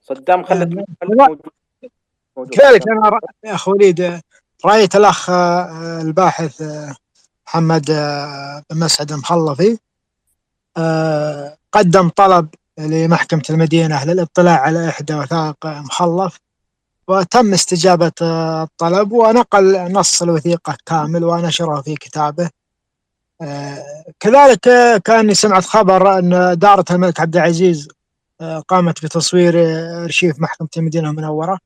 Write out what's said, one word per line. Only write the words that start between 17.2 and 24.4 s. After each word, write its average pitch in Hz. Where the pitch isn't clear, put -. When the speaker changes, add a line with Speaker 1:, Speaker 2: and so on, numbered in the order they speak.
Speaker 2:
استجابة، 175
آه، 160
الطلب، 180
ونقل 202
نص 190
الوثيقة 170
كامل 165
ونشره 170
في 156
كتابه. 151
آه، 143
كذلك، 254